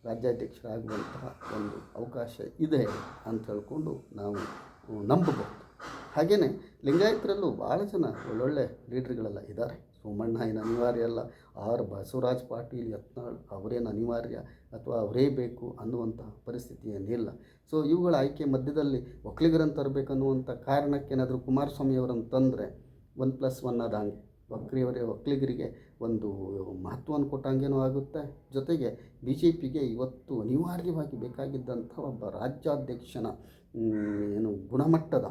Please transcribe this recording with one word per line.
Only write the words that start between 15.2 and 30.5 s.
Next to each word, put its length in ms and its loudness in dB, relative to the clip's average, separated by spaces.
ಬೇಕು 500 -4
ಅನ್ನುವಂತಹ 560 -4
ಪರಿಸ್ಥಿತಿ 440 -10
ಏನಿಲ್ಲ. 400 -2
So 160 4
ಇವುಗಳ 280 6
ಆಯ್ಕೆ 300 2
ಮಧ್ಯದಲ್ಲಿ 800 0
ಒಕ್ಕಲಿಗರನ್ನು 500 4
ತರಬೇಕನ್ನುವಂಥ 760 2
ಕಾರಣಕ್ಕೆ 640 2
ಏನಾದರೂ 260 2
ಕುಮಾರಸ್ವಾಮಿ 560 2
ಅವರನ್ನು 280 0
ತಂದರೆ 600 2
ಒನ್ 160 2
ಪ್ಲಸ್ 300 -2
ಒನ್ 180 0
ಆದಂಗೆ 460 -2
ಒಕ್ಕಲಿಗರೇ-, 520 -2
ಒಕ್ಕಲಿಗರಿಗೆ 840 -2
ಒಂದು 300 0
ಮಹತ್ವವನ್ನು 460 -2
ಕೊಟ್ಟಂಗೇನೂ 500 2
ಆಗುತ್ತೆ. 720 -2
ಜೊತೆಗೆ 600 0
ಬಿ 100 2
ಜೆ 180 6
ಪಿಗೆ 280 0
ಇವತ್ತು 640 -2
ಅನಿವಾರ್ಯವಾಗಿ 760 0